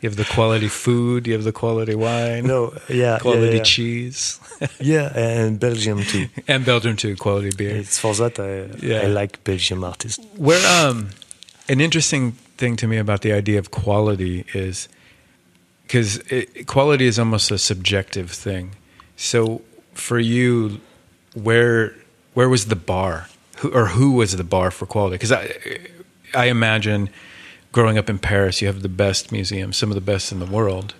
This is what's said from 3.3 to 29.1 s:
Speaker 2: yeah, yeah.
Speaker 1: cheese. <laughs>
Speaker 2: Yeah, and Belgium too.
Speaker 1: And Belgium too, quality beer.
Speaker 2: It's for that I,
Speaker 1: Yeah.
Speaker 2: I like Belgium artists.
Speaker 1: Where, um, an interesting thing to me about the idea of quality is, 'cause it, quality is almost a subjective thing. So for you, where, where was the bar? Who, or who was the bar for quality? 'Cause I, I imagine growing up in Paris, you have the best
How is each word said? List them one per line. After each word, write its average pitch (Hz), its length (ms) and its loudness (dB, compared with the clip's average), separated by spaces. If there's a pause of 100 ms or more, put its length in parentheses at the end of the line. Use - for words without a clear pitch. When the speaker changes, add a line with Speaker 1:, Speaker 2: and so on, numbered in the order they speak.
Speaker 2:
yeah, 113 100 2
yeah. 113 80 0
Speaker 1:
cheese. 120 760 -2 (200)
<laughs> - 200 -8
Speaker 2:
Yeah, 143 340 0
and 113 460 0
Belgium 110 440 0
too. 120 240 -2 (200)
Speaker 1:
And 135 160 2
Belgium 113 320 2
too, 104 200 -4
quality 101 380 0
beer. 101 220 -4
Speaker 2:
It's 101 220 -4
for 107 160 0
that 117 260 -2
I, 98 280 -8 (180)
Speaker 1:
Yeah. 110 160 0
Speaker 2:
I 98 60 2
like 101 360 -2
Belgium 92 400 -2
artists. 107 400 -10 (140)
Speaker 1:
Where, 170 240 4 (240)
um, 113 240 -2 (580)
an 135 140 2
interesting 151 500 0 (240)
thing 120 200 -2
to 113 100 -2
me 113 120 2
about 104 220 0
the 107 120 2
idea 104 260 2
of 92 120 -4
quality 95 760 0 (100)
is, 95 340 -6 (1000)
'cause 110 300 2 (120)
it, - 360 -6
quality 135 400 4
is 113 120 2
almost 113 320 0
a 104 80 -2
subjective 95 720 -2
thing. 92 400 -8 (460)
So 113 440 0 (320)
for - 260 -2
you, 117 640 2 (540)
where, 117 600 4 (400)
where 127 140 6
was 120 180 4
the 110 100 0
bar? 90 520 -4 (300)
Who, 107 120 -4
or 120 160 4 (100)
who 135 160 4
was 110 240 2
the 90 80 -4
bar 92 260 2
for 95 160 -10
quality? 95 320 -2
'Cause 113 140 0
I, 117 120 0 (880)
I 127 120 2
imagine 110 640 0 (600)
growing 113 260 4
up 104 120 -2
in 101 80 -2
Paris, 98 420 0
you 101 60 -2
have 98 160 -4
the 98 60 -4
best 95 420 0